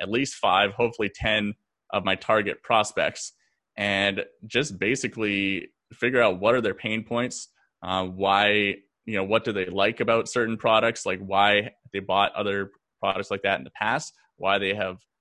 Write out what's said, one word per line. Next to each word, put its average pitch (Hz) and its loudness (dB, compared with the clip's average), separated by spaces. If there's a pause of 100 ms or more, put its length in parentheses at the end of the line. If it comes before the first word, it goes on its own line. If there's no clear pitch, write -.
at 95 -6
least 131 -2
five, 98 4
hopefully 113 -2
ten 107 -2 (400)
of 98 -2
my 95 0
target 104 0
prospects, 104 0 (460)
and 101 -2 (200)
just 117 -4
basically 101 -2 (240)
figure 123 0
out 95 2
what 110 4
are 127 2
their 104 -2
pain 110 -4
points, 120 -6 (340)
uh, 92 -2
why, 98 2 (300)
you 110 -6
know, 95 0
what 110 0
do 113 -2
they 92 -2
like 98 0
about 113 2
certain 113 -2
products, 110 2
like, 95 -4
why 101 4 (240)
they 98 -4
bought 95 2
other 98 -2 (280)
products 98 -2
like 101 -4
that 98 2
in 67 -10
the 65 -18
past, 117 -4 (220)
why 98 2
they 98 0
have 95 -4 (240)